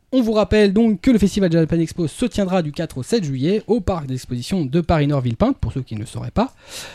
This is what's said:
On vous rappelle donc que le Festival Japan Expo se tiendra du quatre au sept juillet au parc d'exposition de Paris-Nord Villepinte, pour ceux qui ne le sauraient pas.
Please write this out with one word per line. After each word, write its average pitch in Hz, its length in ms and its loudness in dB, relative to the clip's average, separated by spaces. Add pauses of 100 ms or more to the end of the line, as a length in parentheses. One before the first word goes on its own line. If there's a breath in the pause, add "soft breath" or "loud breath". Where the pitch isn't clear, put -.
(120)
On 262 100 2
vous 220 120 0
rappelle 208 400 4
donc 220 280 2
que - 80 2
le 233 80 6
Festival 190 340 2
Japan 165 280 2
Expo 165 280 -2
se - 180 -4
tiendra 190 360 0
du 147 100 -4
quatre 156 280 -8
au 127 40 -6
sept 226 200 0
juillet 147 420 0
au 220 160 0
parc 175 240 -4
d'exposition 127 580 -4
de 143 180 0
Paris-Nord 147 400 2
Villepinte, 208 360 0
pour - 160 -6
ceux 131 80 -6
qui 113 140 -10
ne 104 60 -6
le 110 40 -8
sauraient 120 240 -10
pas. 240 240 -2 (420 loud breath)